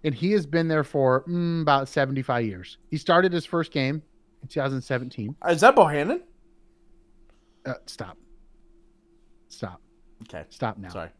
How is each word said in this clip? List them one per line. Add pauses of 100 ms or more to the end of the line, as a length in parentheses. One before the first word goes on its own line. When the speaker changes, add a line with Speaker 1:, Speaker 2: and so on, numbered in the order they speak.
Speaker 1:
And
he
has
been
there
for,
mm,
about
seventy-five
years. (120)
He
started
his
first
game (400)
in
two
thousand
seventeen. (140)
Speaker 2:
Is
that
Bohannon? (1400)
Speaker 1:
Uh, (120)
stop. (1300)
Stop. (420)
Speaker 2:
Okay.
Speaker 1:
Stop
now.
Speaker 2:
Sorry.